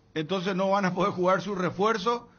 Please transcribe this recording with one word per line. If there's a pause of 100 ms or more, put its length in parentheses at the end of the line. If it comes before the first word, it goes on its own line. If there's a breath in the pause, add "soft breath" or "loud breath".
(140)
entonces
no
van
a
poder
jugar
su
refuerzo.